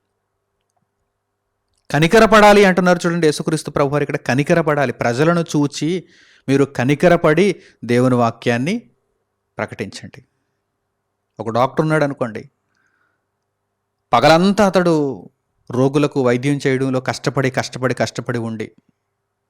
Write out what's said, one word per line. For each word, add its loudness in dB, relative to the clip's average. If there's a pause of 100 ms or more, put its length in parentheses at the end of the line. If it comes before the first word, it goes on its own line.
(1900)
కనికరపడాలి 6
అంటున్నారు 2
చూడండి 0
యేసుక్రీస్తు -4
ప్రభువారు -2
ఇక్కడ. -6
కనికరపడాలి, 0
ప్రజలను 0
చూచి -4 (440)
మీరు 2
కనికరపడి 0 (280)
దేవుని 2
వాక్యాన్ని -2 (760)
ప్రకటించండి. -12 (1160)
ఒక -8
డాక్టర్ -2
ఉన్నాడు 0
అనుకోండి, -8 (1600)
పగలంతా 4
అతడు -2 (420)
రోగులకు 0
వైద్యం -2
చేయడంలో -2
కష్టపడి, -4
కష్టపడి, -6
కష్టపడి -6
ఉండి -10 (800)